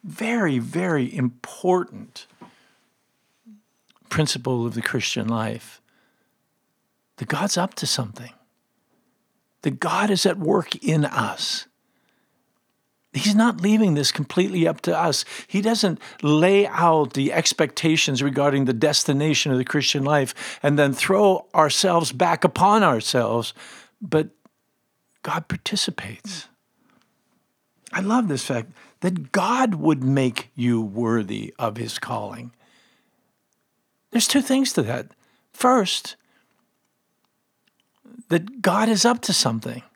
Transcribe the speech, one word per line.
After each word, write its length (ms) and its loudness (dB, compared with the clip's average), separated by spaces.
very, 560 -2
very 560 -2
important 1120 -4
principle 560 -2
of 100 -4
the 60 -4
Christian 480 -4
life, 540 -6
that 120 -10
God's 300 -2
up 160 -2
to 120 -6
something, 460 -6
that 200 -4
God 300 0
is 140 0
at 140 2
work 380 -2
in 280 0
us. 640 -6
He's 220 0
not 260 2
leaving 340 4
this 160 0
completely 560 0
up 160 -2
to 140 0
us. 300 0
He 140 -2
doesn't 400 0
lay 440 6
out 460 2
the 200 0
expectations 880 0
regarding 420 2
the 80 2
destination 800 2
of 60 2
the 60 0
Christian 400 0
life 580 0
and 160 2
then 160 4
throw 600 4
ourselves 580 2
back 320 0
upon 380 4
ourselves, 680 0
but 280 0
God 260 -6
participates. 1000 -8
I 80 -2
love 280 2
this 160 -2
fact 280 -4
that 320 -4
God 420 2
would 280 2
make 520 0
you 260 0
worthy 760 -4
of 180 -4
his 220 -8
calling. 540 -10
There's 180 2
two 120 2
things 320 0
to 100 0
that. 260 -6
First, 640 0
that 340 -2
God 260 2
is 160 2
up 180 2
to 120 -2
something 480 -2